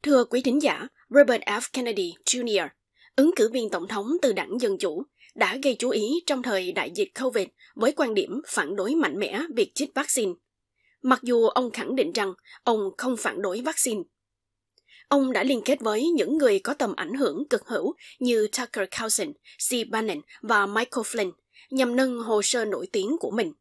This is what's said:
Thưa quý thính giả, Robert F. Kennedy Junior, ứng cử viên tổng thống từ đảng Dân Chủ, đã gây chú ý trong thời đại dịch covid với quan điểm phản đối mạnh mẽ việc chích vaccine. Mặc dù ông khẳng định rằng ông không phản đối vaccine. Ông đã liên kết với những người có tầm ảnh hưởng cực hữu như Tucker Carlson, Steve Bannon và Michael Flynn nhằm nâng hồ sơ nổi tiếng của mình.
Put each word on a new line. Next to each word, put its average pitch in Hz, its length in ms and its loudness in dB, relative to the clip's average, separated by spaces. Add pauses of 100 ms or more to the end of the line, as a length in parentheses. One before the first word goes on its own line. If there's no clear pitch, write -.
Thưa 277 200 6
quý 247 180 0
thính 269 200 2
giả, 196 260 0 (220)
Robert 247 320 6
F. 208 200 -2 (120)
Kennedy 202 400 -2 (120)
Junior, 214 440 0 (460)
ứng 294 200 6
cử 254 180 4
viên 226 160 -2
tổng 185 180 -4
thống 220 240 -4 (100)
từ 247 120 2
đảng 202 260 -4
Dân 202 180 0
Chủ, 180 260 -4 (320)
đã 202 280 0
gây 269 160 2
chú 240 100 -2
ý 254 360 -2
trong 262 180 -2
thời 190 280 -2
đại 165 240 -4
dịch 196 140 -2 (120)
covid 226 260 0 (280)
với 233 160 2
quan 254 220 0
điểm 208 340 -2
phản 180 280 -4
đối 208 200 -2
mạnh 196 240 0
mẽ 208 220 -4 (140)
việc 214 200 0
chích - 200 -4
vaccine. 247 360 -2 (680)
Mặc 254 220 2
dù 233 240 4
ông 247 240 0
khẳng 247 240 -6
định 262 160 0
rằng 196 220 -2 (300)
ông 214 340 0
không 247 200 -2
phản 180 240 -4
đối 202 200 -4
vaccine. 247 400 -2 (1040)
Ông 269 260 2
đã 208 100 0
liên 254 220 2
kết 262 140 2
với 220 300 0
những 269 280 2
người 226 220 6
có 254 140 -4
tầm 240 220 -2
ảnh 180 180 -6
hưởng 233 360 -2
cực - 180 0
hữu 220 260 -2 (260)
như 233 280 2
Tucker 233 440 -6
Carlson, 220 360 -4 (320)
Steve 226 300 -2
Bannon 214 320 -2 (200)
và 214 240 2
Michael 220 380 -2
Flynn 202 280 -2 (380)
nhằm 254 260 0
nâng 254 240 2
hồ 220 240 0
sơ 233 220 0
nổi 196 260 -4
tiếng 214 280 0
của - 120 -4
mình. 202 300 -2